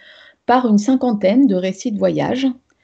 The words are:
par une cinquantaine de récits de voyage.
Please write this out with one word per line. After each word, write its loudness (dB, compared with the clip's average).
par 2
une 4
cinquantaine 2
de 0
récits -4
de -6
voyage. -2